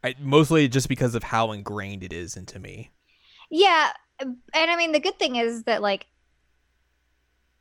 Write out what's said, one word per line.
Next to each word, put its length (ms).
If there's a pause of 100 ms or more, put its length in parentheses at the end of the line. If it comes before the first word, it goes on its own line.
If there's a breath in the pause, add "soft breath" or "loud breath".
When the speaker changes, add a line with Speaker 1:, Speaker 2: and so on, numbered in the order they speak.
Speaker 1:
I, 160
mostly 480
just 200
because 280
of 80
how 280
ingrained 520
it 100
is 240
into 220
me. 320 (600 soft breath)
Speaker 2:
Yeah, 400 (280)
and 180 (160)
I 220
mean, 160
the 80
good 200
thing 160
is 280
that, 200
like, 240 (1500)